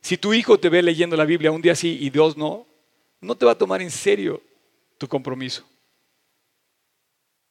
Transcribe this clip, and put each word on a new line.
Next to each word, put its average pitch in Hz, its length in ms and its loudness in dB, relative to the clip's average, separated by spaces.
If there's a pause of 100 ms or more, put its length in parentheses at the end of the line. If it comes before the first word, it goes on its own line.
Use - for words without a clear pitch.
Si - 160 -4
tu 208 160 -2
hijo 220 260 4
te 175 120 2
ve 175 120 4
leyendo 170 340 0
la 156 100 2
Biblia 156 240 2
un 160 100 -4
día 170 140 4
sí 165 260 -4
y 139 80 -4
dos 147 300 2
no, 156 280 -8 (540)
no 208 160 -8
te - 80 -2
va 233 80 6
a 226 60 -2
tomar 190 240 -2
en 175 80 -10
serio 196 520 -2 (540)
tu 143 100 -10
compromiso. 131 640 -8 (1800)